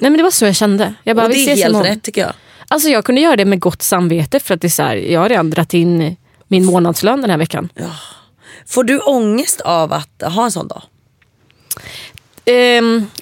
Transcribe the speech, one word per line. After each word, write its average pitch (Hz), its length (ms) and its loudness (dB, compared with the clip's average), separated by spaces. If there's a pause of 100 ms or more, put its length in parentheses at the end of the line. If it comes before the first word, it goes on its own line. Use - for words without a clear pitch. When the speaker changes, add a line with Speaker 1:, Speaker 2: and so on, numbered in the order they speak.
Speaker 1:
Nej, 269 100 4
men 302 60 4
det 330 60 2
var 359 80 2
så - 140 0
jag 196 120 2
kände. 208 380 0 (100)
Jag 220 120 0
bara, 226 100 2
Speaker 2:
Och 226 60 2
det - 40 2
Speaker 1:
vi 277 60 2
Speaker 2:
är 262 40 2
Speaker 1:
ses 277 160 2
Speaker 2:
helt - 120 2
Speaker 1:
imorgon. 196 180 2
Speaker 2:
rätt, 214 100 -8
tycker 208 180 -6
jag. 180 120 -4 (360)
Speaker 1:
Alltså, 311 200 0
jag 233 160 2
kunde 254 160 2
göra 311 160 4
det 202 80 2
med 196 160 2
gott 175 220 -2
samvete, 170 580 0
för - 140 -4
att 165 60 -4
det 175 60 -2
är 165 40 0
så 151 120 -2
här, 123 140 -2
jag 160 240 0
har 190 80 2
redan 175 220 0
dratt 160 240 -2
in 170 420 2 (320)
min 185 160 2
månadslön 180 560 2
den 226 100 -2
här 160 80 0
veckan. 160 360 -4
Speaker 2:
Ja. - 100 -12 (840)
Får 247 180 0
du 269 160 0
ångest 247 600 0
av 165 320 -2
att - 300 -10
ha 190 220 -2
en 233 80 -2
sån - 160 -8
dag? - 140 -14 (1600)
Speaker 1:
Ehm, 240 600 2 (160)